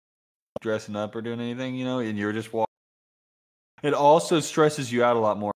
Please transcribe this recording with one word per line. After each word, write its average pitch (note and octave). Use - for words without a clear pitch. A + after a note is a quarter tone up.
dressing G#2+
up G#2
or A2+
doing A#2
anything, B2
you B2+
know, B2+
and A2
you're G#2
just A2
walking. A2
It D3
also D3+
stresses D3+
you A#2+
out A#2+
a A2+
lot G#2
more G#2